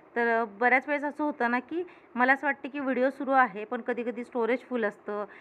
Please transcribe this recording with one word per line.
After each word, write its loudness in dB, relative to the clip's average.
तर, 2
अ, 0
बऱ्याच 2
वेळेस -2
असं -4
होतं 0
ना 2
की -6
मला 4
असं 0
वाटतं -4
की -8
व्हिडिओ 2
सुरू -6
आहे, 2
पण -6
कधीकधी -6
स्टोरेज -2
फुल -2
असतं, -6